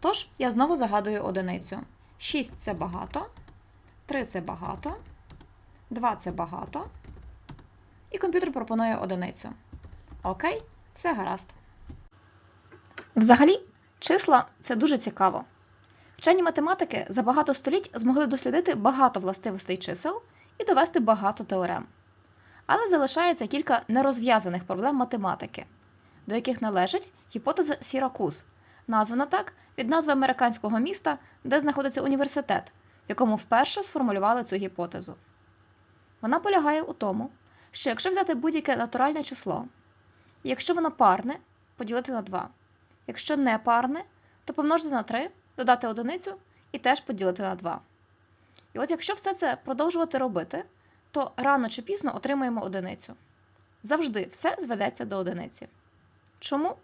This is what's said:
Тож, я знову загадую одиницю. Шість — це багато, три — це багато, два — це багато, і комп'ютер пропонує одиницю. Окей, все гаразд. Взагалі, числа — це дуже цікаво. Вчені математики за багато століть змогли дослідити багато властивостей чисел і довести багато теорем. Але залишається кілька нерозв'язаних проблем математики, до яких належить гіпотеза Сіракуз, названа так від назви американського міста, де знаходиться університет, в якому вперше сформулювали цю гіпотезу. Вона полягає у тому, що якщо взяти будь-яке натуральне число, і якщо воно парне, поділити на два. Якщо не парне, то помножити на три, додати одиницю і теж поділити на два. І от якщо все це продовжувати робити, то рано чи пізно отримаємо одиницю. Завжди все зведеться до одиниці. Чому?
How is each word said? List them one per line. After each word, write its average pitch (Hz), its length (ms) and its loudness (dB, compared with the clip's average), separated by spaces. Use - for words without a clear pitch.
Тож, 392 280 0
я 247 120 0
знову 277 260 4
загадую 208 460 0
одиницю. 185 580 -4
Шість — - 420 -4
це 208 140 -4
багато, 180 520 -6
три — 269 200 -2
це 185 140 -6
багато, 165 560 -8
два — 233 300 0
це 180 100 -8
багато, 170 560 -8
і 392 80 -8
комп'ютер 359 340 0
пропонує 226 440 0
одиницю. - 560 -6
Окей, 240 400 -4
все 339 200 -2
гаразд. 190 340 -6
Взагалі, 254 440 10
числа — - 480 4
це 240 140 -2
дуже 269 220 4
цікаво. - 460 0
Вчені 359 200 6
математики 330 680 0
за 226 140 -2
багато 269 320 2
століть 359 400 -2
змогли 254 320 4
дослідити 269 480 0
багато 240 460 2
властивостей 190 560 -6
чисел 185 460 -6
і 440 60 -4
довести 330 360 4
багато 214 440 2
теорем. 175 420 -2
Але 427 220 2
залишається 330 580 2
кілька 277 420 0
нерозв'язаних 226 760 2
проблем 214 320 -2
математики, 240 720 -4
до 202 80 -4
яких 240 280 -2
належить 208 500 0
гіпотеза 294 460 0
Сіракуз, 214 640 -4
названа 226 400 2
так 403 260 -2
від 240 100 -2
назви 302 240 4
американського 247 680 2
міста, 302 400 -2
де 269 160 2
знаходиться 277 420 0
університет, 277 680 0
в - 20 -20
якому 214 280 2
вперше 254 460 2
сформулювали 233 640 0
цю 190 120 -4
гіпотезу. 180 580 -6
Вона 247 180 2
полягає 320 440 2
у 349 100 -8
тому, 214 380 -4
що - 200 -4
якщо 233 200 -2
взяти 370 240 2
будь-яке 285 420 0
натуральне 262 460 0
число, - 420 -6
і - 60 -6
якщо 262 260 0
воно 330 160 2
парне, 220 460 4
поділити 247 360 -4
на 226 100 -4
два. 190 260 -6
Якщо 269 300 -4
не 247 220 2
парне, 247 460 0
то - 80 -10
помножити 311 380 2
на 240 120 0
три, 247 280 -4
додати 247 300 4
одиницю 262 480 -6
і 285 60 -8
теж 262 220 2
поділити 190 420 -2
на 190 120 -4
два. 180 260 -8
І - 60 -10
от 277 120 -2
якщо 339 240 -4
все 392 200 -4
це 339 300 -2
продовжувати 320 540 0
робити, 233 460 -4
то 277 260 -2
рано 262 320 2
чи 226 140 -8
пізно 381 340 -4
отримаємо 254 460 -2
одиницю. 190 520 -8
Завжди 233 420 0
все - 360 -4
зведеться 233 440 -4
до 202 120 -6
одиниці. 175 520 -6
Чому? 302 460 -2